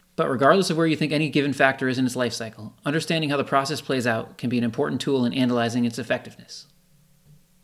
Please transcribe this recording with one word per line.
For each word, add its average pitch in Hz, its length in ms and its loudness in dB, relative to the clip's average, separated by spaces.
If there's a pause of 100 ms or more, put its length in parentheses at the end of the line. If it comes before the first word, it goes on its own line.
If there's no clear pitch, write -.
(160)
But 156 160 0
regardless 151 400 4
of 160 60 0
where 165 100 2
you 156 80 2
think 151 160 -2
any 151 180 0
given 143 240 2
factor 135 340 2
is 127 120 0
in 131 80 2
its 120 80 -4
life 123 180 -2
cycle, 110 400 -12 (140)
understanding 156 420 -2
how 143 80 0
the 139 60 0
process 135 380 0
plays 127 260 -2
out 113 320 -4
can 127 100 -4
be 120 80 0
an 117 60 0
important 135 360 -2
tool 135 260 0
in 120 80 -2
analyzing 120 520 0
its 117 140 -4
effectiveness. - 680 -8 (1000)